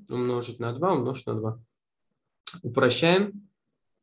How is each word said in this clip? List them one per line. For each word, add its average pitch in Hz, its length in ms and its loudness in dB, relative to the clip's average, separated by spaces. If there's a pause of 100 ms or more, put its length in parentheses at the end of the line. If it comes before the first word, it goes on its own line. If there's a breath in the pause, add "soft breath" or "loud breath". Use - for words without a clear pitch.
умножить 120 500 -4
на 117 140 -4
два 160 180 0
умножить 127 360 -2
на 117 80 -2
два. 110 280 -4 (1000)
Упрощаем. 160 880 2 (540)